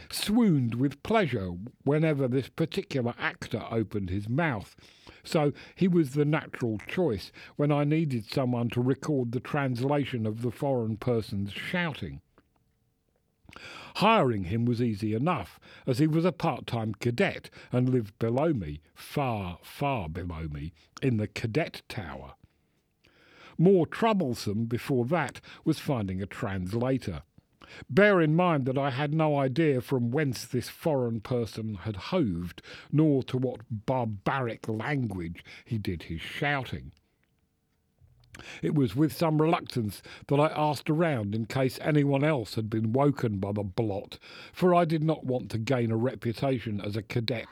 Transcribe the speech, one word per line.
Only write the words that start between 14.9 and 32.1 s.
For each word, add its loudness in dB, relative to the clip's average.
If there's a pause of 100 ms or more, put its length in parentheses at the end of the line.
enough, -2 (300)
as 0
he 6
was 2
a 2
part-time -2
cadet 0 (220)
and 4
lived 0
below 2
me, -4 (120)
far, -4
far -4
below -6
me, -8 (280)
in 2
the 0
cadet -4
tower. -10 (1200)
More 6
troublesome 0
before 0
that -2 (240)
was 0
finding -2
a -4
translator. -2 (680)
Bear 6
in 6
mind 4
that 0
I 2
had -2
no 4
idea 4
from 0
whence 0
this -4
foreign 0
person -4
had -6
hoved, -2 (300)